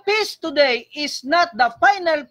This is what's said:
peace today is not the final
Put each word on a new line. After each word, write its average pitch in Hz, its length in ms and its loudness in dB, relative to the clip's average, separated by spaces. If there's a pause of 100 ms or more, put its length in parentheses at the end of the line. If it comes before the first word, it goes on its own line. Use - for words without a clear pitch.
peace 415 320 -2
today 277 560 0
is 285 320 -8
not 330 320 0
the 233 240 2
final 339 520 0